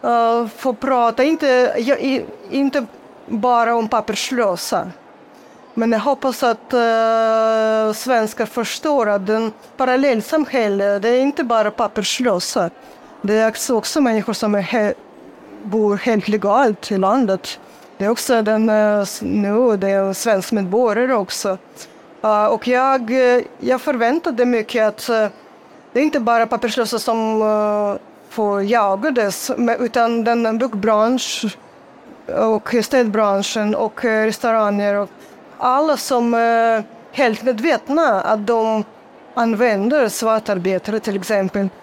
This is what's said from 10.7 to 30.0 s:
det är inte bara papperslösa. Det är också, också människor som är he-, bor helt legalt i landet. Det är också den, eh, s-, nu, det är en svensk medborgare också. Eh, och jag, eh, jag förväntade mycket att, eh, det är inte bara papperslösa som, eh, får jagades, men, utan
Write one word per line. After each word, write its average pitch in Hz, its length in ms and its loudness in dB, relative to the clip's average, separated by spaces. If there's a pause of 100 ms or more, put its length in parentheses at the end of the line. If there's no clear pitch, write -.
det 208 100 -2
är 247 120 2
inte 285 240 0
bara 220 260 2
papperslösa. 208 1000 -2 (520)
Det 208 120 0
är 220 140 4
också, 226 280 -2
också 254 240 -2
människor 220 320 0
som 208 220 -2
är 202 80 0
he-, 208 320 -2 (680)
bor 208 340 0
helt 220 320 -2
legalt 214 640 0
i 196 60 0
landet. 190 600 0 (380)
Det 196 60 -4
är 202 40 2
också 240 340 0
den, 220 260 2
eh, 214 320 2
s-, 196 220 -6
nu, 208 540 0
det 196 140 -2
är 196 120 2
en 190 120 -2
svensk 202 380 -2
medborgare 220 600 0
också. 196 440 -4 (640)
Eh, 214 220 2
och 220 240 0
jag, 254 420 2
eh, 247 320 4 (160)
jag 254 220 0
förväntade 247 640 0
mycket 220 440 0
att, 214 200 -6
eh, 220 200 2 (640)
det 247 80 0
är 302 40 2
inte 294 160 0
bara 226 260 2
papperslösa 226 520 -2
som, 220 440 0
eh, 208 580 0 (280)
får 202 340 0
jagades, 214 960 0
men, 233 240 0
utan 233 440 0